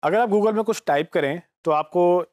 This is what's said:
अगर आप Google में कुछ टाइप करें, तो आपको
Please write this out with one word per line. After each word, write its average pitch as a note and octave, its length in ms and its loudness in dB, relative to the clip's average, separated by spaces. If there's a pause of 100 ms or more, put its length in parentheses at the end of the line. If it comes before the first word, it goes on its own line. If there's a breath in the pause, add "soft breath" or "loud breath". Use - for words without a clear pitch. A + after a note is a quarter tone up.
अगर E3+ 140 0
आप A#3+ 100 0
Google G#3 260 0
में G#3+ 100 -2
कुछ G#3+ 220 -4
टाइप D3+ 260 -2
करें, D#3 300 -2 (220)
तो D#3+ 60 -2
आपको F3 640 0